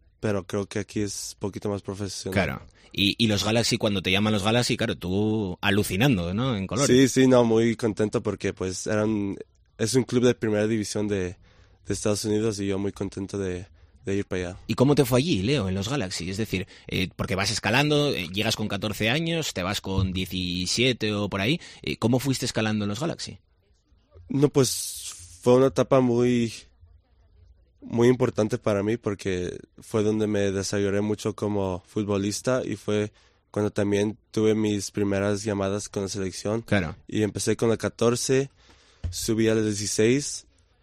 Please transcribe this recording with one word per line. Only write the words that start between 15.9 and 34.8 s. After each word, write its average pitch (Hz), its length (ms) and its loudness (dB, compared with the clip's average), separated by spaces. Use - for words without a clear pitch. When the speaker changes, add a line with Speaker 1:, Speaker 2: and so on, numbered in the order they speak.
Speaker 2:
Es 98 80 -6
decir, 98 280 -4
eh, 92 280 -2
porque 98 180 -4
vas 98 160 0
escalando, 143 640 0
eh, 87 200 -4
llegas 107 240 0
con 104 120 -4
catorce 104 420 -2
años, 165 440 -2
te 95 80 -4
vas 98 180 -2
con 95 320 -2
diecisiete 92 1000 -2
o 101 140 -2
por 98 120 -4
ahí. 131 200 0
Eh, - 140 -6
¿cómo 120 220 2
fuiste 131 280 -2
escalando 107 380 -2
en 101 40 -4
los 104 120 -6
Galaxy? - 380 -8
Speaker 1:
No, 135 200 4
pues, - 640 0
fue 123 120 6
una 131 140 8
etapa 131 320 4
muy, 120 520 2
muy 117 280 2
importante 120 500 2
para 101 240 0
mí 107 140 0
porque 92 600 -4
fue 107 220 -2
donde 107 240 2
me 101 240 2
desarrollé 101 500 0
mucho 104 340 -2
como 98 520 -2
futbolista 104 800 -2
y 104 120 -4
fue 104 360 -2
cuando 104 220 0
también 101 440 0
tuve 107 240 4
mis 107 380 0